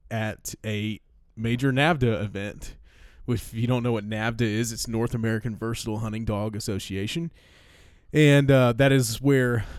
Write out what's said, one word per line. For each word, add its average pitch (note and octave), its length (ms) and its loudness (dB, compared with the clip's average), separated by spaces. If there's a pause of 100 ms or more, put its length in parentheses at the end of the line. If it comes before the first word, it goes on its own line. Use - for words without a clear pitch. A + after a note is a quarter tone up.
(100)
at A2 440 -8 (100)
a G#2+ 360 -6 (360)
major A#2+ 360 0
navda B2+ 520 2
event. G2 520 -10 (500)
Which, A#2+ 140 -2
if - 140 -14
you A2+ 140 -2
don't B2 160 0
know B2 80 0
what G#2 160 -4
navda A2 340 -4
is, A2+ 300 0
it's A2+ 160 -8
North A#2 260 -2
American A2+ 420 -2
Versatile A2+ 440 -6
Hunting A2 260 -6
Dog G#2 300 -4
Association. G#2 760 -6 (800)
And, C#3+ 380 6
uh, B2+ 240 6
that C3+ 180 4
is A2+ 300 2
where B2+ 420 2 (140)